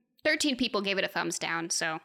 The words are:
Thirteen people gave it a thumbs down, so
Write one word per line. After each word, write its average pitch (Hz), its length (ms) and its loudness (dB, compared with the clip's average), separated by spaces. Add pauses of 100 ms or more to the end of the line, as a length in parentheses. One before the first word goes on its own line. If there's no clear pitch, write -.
(240)
Thirteen 302 320 2
people 233 260 0
gave 196 180 0
it 180 40 2
a 175 40 0
thumbs 170 320 -2
down, 165 320 -4
so 160 340 -2